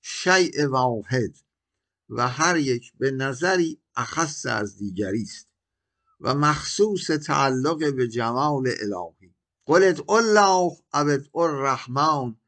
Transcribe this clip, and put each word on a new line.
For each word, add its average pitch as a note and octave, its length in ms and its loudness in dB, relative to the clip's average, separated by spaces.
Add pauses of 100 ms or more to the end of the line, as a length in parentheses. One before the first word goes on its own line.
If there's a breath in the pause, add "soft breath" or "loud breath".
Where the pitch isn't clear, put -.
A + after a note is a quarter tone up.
شیء E3+ 680 0
واحد B2+ 680 -2 (720)
و A#2+ 180 -2
هر D#3+ 300 0
یک B2+ 400 -2
به C3+ 140 0
نظری D3+ 680 -2 (140)
اخص D3 500 -4
از G#2 320 -4
دیگری G2+ 460 -4
است - 240 -14 (720)
و B2+ 140 -2
مخصوص D3+ 720 0
تعلق D3 880 0
به B2 120 0
جمال B2+ 600 0
الهی. F#2+ 680 -6 (300)
قل E3+ 180 6
ادعوا F#3 340 2
الله G#3 320 6
او F3+ 340 0 (100)
ادعوا D3 520 0
الرحمن C3+ 920 -2 (120)